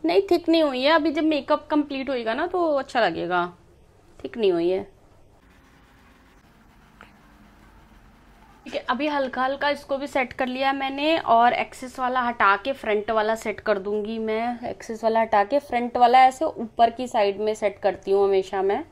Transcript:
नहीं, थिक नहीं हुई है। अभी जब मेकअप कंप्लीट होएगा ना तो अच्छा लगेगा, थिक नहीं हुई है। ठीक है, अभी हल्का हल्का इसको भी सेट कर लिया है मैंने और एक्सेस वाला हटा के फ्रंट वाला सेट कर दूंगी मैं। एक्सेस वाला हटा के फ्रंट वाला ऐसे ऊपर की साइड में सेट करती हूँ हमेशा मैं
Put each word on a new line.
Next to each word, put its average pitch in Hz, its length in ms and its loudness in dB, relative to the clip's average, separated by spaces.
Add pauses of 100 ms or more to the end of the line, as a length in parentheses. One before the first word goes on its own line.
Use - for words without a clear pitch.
नहीं, 349 160 4 (100)
थिक 349 180 0
नहीं 330 140 4
हुई 254 180 0
है। 285 100 4
अभी 320 200 2
जब 311 120 -2
मेकअप 302 440 0
कंप्लीट 285 420 -2
होएगा 233 240 -4
ना 302 140 -2
तो 359 140 -2 (120)
अच्छा 262 280 -2
लगेगा, 175 400 0 (760)
थिक - 180 -12
नहीं 202 140 2
हुई 170 180 0
है। 190 140 -2 (3750)
ठीक 240 100 -12
है, - 60 -4
अभी 254 260 -2
हल्का 262 360 -2
हल्का 277 260 -2
इसको 277 280 -4
भी 269 100 -8
सेट 254 260 -4
कर 262 140 -4
लिया 262 220 -2
है 277 80 0
मैंने 277 420 -2
और 233 360 4
एक्सेस - 440 -8
वाला 254 220 -2
हटा 233 360 2
के 269 160 -6
फ्रंट 214 380 -2
वाला 220 260 0
सेट 214 240 -8
कर 202 180 0
दूंगी 208 400 -4
मैं। 233 500 -4
एक्सेस - 340 -10
वाला 226 180 2
हटा 220 240 2
के 285 160 0
फ्रंट 240 360 -4
वाला 247 280 8
ऐसे 262 200 2
ऊपर 233 460 0
की 254 160 -8
साइड 202 340 0
में 214 140 0
सेट 202 240 -4
करती 190 320 -2
हूँ 196 120 4
हमेशा 190 380 0
मैं 202 300 0